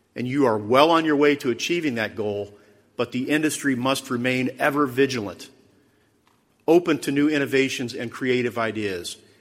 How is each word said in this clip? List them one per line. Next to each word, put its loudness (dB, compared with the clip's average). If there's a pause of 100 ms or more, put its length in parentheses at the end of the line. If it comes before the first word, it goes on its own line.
(160)
And -4
you 2
are 4
well 4
on 2
your 2
way 4
to -2
achieving -2
that -4
goal, -6 (440)
but -4
the -4
industry 0
must -2
remain -2
ever 2
vigilant, -2 (1160)
open 4
to -4
new 2
innovations 0
and -8
creative -2
ideas, -4 (240)